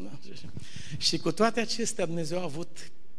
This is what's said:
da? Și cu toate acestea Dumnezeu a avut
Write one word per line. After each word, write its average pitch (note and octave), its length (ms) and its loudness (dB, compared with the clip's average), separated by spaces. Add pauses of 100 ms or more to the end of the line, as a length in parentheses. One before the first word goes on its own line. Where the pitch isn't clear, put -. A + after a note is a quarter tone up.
da? A2+ 140 -2 (760)
Și - 220 2
cu E3+ 140 2
toate A3+ 280 4
acestea G#3+ 460 0
Dumnezeu E3 320 0
a F3+ 40 0
avut E3 480 -2 (280)